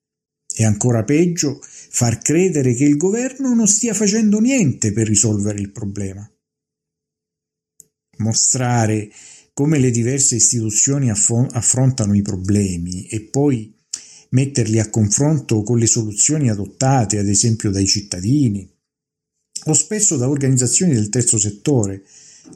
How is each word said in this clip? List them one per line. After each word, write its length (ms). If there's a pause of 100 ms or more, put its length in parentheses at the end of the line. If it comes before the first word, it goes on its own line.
(540)
e 120
ancora 380
peggio, 600
far 560
credere 560
che 80
il 140
governo 580
non 120
stia 280
facendo 440
niente 520
per 160
risolvere 520
il 120
problema. 600 (1900)
Mostrare 920 (420)
come 280
le 100
diverse 460
istituzioni 720
affo-, 400
affrontano 640
i 80
problemi 840
e 140
poi 520 (560)
metterli 480
a 120
confronto 760
con 160
le 80
soluzioni 640
adottate, 680
ad 120
esempio 420
dai 160
cittadini, 840 (960)
o 60
spesso 440
da 100
organizzazioni 640
del 140
terzo 300
settore, 640 (520)